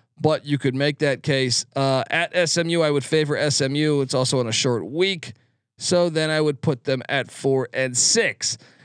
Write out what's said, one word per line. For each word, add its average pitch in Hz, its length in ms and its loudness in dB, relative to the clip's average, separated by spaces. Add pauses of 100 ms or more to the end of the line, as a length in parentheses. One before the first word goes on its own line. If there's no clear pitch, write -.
(200)
but 156 240 2
you 143 140 0
could 131 160 -2
make 143 240 0
that 139 240 0
case. 131 420 0 (120)
Uh, 135 340 2
at 170 240 -2
S 170 240 0
M 170 120 0
U, 170 120 2
I 151 80 2
would 143 140 0
favor 151 320 0
S 143 240 0
M 135 160 0
U. 151 240 2
It's 131 140 -4
also 127 260 0
on 117 80 -2
a 110 40 -4
short 113 320 0
week. 170 500 -2 (440)
So 175 320 2
then 156 200 0
I 156 100 2
would 151 200 0
put 143 220 0
them 135 260 -2
at 135 220 -2
four 135 420 0
and 127 240 -2
six. - 640 0 (260)